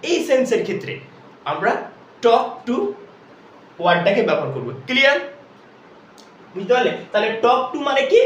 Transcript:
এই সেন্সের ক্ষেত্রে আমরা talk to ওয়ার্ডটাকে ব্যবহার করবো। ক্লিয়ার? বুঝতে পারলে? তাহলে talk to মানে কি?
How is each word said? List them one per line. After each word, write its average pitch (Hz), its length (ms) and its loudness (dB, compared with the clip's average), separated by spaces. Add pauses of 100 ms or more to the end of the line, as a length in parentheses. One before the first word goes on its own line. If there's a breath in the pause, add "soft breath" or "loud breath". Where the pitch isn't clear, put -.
এই 339 220 -2
সেন্সের 247 380 2
ক্ষেত্রে - 360 -8 (460)
আমরা 160 460 -2 (300)
talk - 480 2
to 403 240 -2 (840)
ওয়ার্ডটাকে 175 440 2
ব্যবহার 147 280 -2
করবো। 120 200 -8 (140)
ক্লিয়ার? 269 340 2 (1400)
বুঝতে 190 180 -2
পারলে? 220 240 0 (140)
তাহলে 208 300 -2
talk - 360 2
to 285 60 -6
মানে 277 180 0
কি? - 240 6